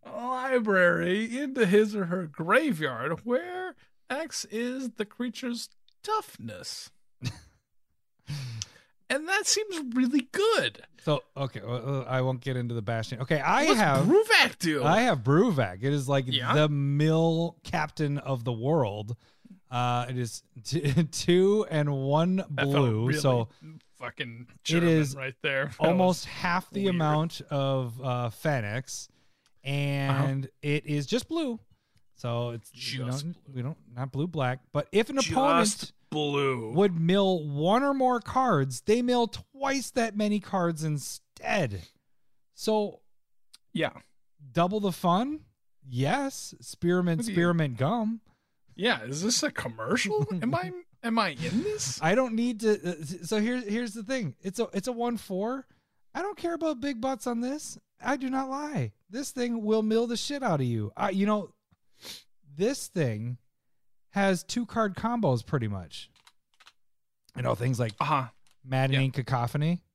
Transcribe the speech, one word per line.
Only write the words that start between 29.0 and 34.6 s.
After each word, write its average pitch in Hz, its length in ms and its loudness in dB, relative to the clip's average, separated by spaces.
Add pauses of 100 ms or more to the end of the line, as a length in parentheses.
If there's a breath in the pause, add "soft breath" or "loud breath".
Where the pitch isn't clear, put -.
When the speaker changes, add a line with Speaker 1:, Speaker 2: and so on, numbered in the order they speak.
Speaker 2:
and 139 800 0
Speaker 1:
Uh-huh. - 60 -12 (120)
Speaker 2:
it 147 240 0
is 147 200 -2
just 240 220 -2
blue. 302 300 -2 (560)
So 120 360 -4
it's, 117 200 -12 (220)
you 131 140 -6
Speaker 1:
Just 131 200 -4
Speaker 2:
know, 175 60 -6 (140)
Speaker 1:
blue. 135 100 -20
Speaker 2:
we 123 60 -6
don't, 147 140 -6 (200)
not 127 160 -8
blue 143 160 -2
black. 131 320 -2 (120)